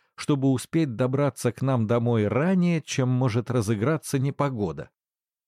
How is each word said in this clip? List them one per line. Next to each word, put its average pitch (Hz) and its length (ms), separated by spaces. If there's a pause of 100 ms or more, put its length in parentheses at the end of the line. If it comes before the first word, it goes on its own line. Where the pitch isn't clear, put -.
(140)
чтобы 135 380
успеть 135 420
добраться 131 560
к - 100
нам 127 280
домой 117 400
ранее, 170 520
чем - 280
может 123 420
разыграться 123 720
непогода. 127 720 (580)